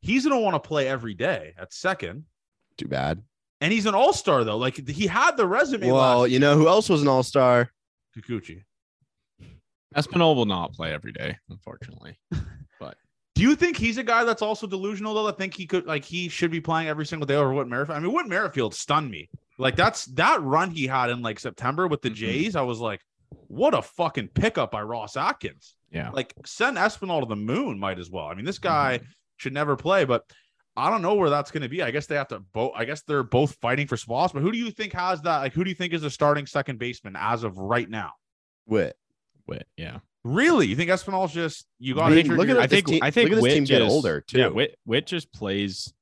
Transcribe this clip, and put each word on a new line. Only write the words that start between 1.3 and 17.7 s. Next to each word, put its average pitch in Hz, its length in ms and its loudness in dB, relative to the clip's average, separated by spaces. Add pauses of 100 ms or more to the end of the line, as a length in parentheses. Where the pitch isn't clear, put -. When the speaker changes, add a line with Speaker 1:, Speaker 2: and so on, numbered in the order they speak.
Speaker 1:
at 90 140 -16
second. 156 520 -6 (520)
Speaker 2:
Too - 100 -10
bad. 69 340 -2 (400)
Speaker 1:
And 156 100 0
he's 220 140 0
an 214 80 0
all-star, 196 500 2
though. 107 140 -2
Like, 127 320 -4
he 165 160 -4
had 254 320 2
the 226 100 4
resume 220 440 2
Speaker 2:
Well, 127 300 6
Speaker 1:
last 123 100 4
Speaker 2:
you 127 80 2
know 143 180 6
who 156 100 8
else 190 220 4
was 151 140 4
an 147 40 4
all-star? 127 640 4 (480)
Speaker 1:
Kikuchi. 101 460 -10 (1300)
Speaker 3:
Espinal 160 400 2
will 120 100 2
not 90 280 -4
play 80 200 -6
every - 180 -10
day, - 260 -8 (120)
unfortunately. - 680 -20 (140)
Speaker 1:
<laughs> - 60 -6 (420)
Speaker 3:
But - 180 -16 (380)
Speaker 1:
do 170 80 4
you 277 120 6
think 349 220 0
he's 226 220 -2
a 262 40 -4
guy 233 200 2
that's 226 180 0
also 214 240 -4
delusional, 202 480 -6
though, 214 140 0
that 202 100 -4
think 190 160 -6
he 180 140 -12
could, 180 180 -2
like, 151 180 -4
he 175 260 -8
should 170 200 -2
be 165 100 -4
playing 160 280 -2
every 151 180 -4
single 151 220 -6
day 139 80 2
over 139 180 4
Whit 135 140 -2
Merrifield? 139 280 -4